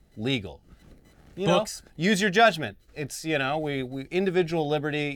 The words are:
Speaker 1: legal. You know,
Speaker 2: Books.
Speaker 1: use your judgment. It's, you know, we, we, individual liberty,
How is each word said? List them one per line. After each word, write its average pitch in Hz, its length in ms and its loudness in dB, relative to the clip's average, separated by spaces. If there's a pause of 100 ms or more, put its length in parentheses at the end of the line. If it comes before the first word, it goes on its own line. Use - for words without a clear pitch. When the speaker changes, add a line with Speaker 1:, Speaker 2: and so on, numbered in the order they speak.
(160)
Speaker 1:
legal. 107 440 -4 (760)
You 180 120 -4
know, 175 120 6
Speaker 2:
Books. - 240 -4 (140)
Speaker 1:
use 185 260 2
your 208 80 2
judgment. 165 480 2 (160)
It's, 143 320 -10
you 156 100 0
know, 139 220 0
we, 143 240 -4
we, 131 280 -8
individual 170 560 2
liberty, 147 500 0